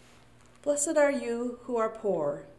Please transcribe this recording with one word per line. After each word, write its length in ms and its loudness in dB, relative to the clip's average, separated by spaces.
'Blessed 340 0
are 140 6
you 540 -4
who 120 -4
are 120 2
poor 580 -2